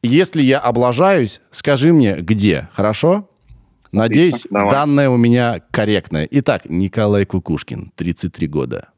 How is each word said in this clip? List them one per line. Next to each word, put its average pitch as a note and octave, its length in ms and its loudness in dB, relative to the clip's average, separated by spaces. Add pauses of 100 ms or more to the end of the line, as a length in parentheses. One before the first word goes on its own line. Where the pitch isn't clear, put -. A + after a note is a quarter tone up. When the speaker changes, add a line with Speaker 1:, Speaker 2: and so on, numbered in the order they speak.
Speaker 1:
Если D3+ 360 0
я C3+ 200 2
облажаюсь, B2 800 0 (100)
скажи C#3+ 420 0
мне, A#2+ 280 4
где, F#2 520 0
хорошо? D#3 560 -2 (640)
Надеюсь, A#2 440 2
Speaker 2:
Отлично, G2+ 260 -4
давай. G2+ 100 2
Speaker 1:
данные C#3+ 380 2
у B2 80 2
меня A#2+ 460 2 (100)
корректные. F#2+ 580 -2
Итак, C3 360 -2
Николай G2+ 580 0
Кукушкин, - 720 -6
тридцать E2+ 380 -8
три E2+ 120 -6
года. C#2 520 -8